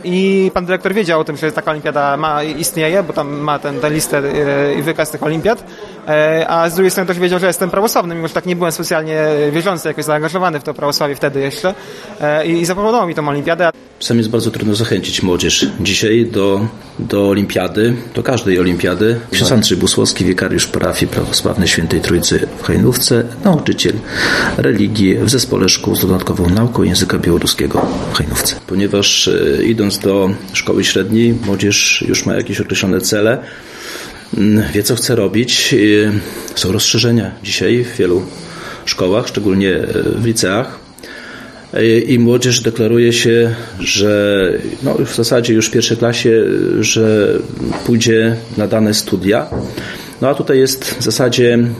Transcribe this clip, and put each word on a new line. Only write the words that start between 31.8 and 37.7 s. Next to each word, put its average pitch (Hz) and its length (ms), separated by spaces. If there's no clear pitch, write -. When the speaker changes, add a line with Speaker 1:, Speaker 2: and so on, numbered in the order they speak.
Speaker 2:
już 90 180
ma 95 80
jakieś 98 260
określone 92 400
cele, 110 380
mm, 107 360
wie, 101 100
co 120 140
chce 117 200
robić. 110 580
E, - 520
są 92 140
rozszerzenia 110 580
dzisiaj 101 420